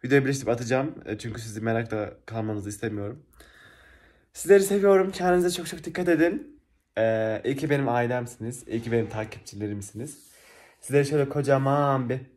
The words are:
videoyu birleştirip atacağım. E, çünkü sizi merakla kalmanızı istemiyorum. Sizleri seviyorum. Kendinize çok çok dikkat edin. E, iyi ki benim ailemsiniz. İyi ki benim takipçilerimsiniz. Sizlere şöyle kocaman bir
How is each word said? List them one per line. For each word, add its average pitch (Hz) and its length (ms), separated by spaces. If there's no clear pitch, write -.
videoyu 135 200
birleştirip 135 260
atacağım. 123 460
E, 107 120
çünkü 117 240
sizi 110 200
merakla 113 520
kalmanızı 107 440
istemiyorum. 104 560
Sizleri 196 300
seviyorum. 196 480
Kendinize 180 400
çok 175 160
çok - 160
dikkat 180 260
edin. 170 520
E, 110 460
iyi 135 120
ki 147 140
benim 139 200
ailemsiniz. 120 800
İyi 113 140
ki 117 100
benim 113 180
takipçilerimsiniz. 107 1200
Sizlere 143 240
şöyle 139 260
kocaman 135 800
bir 131 100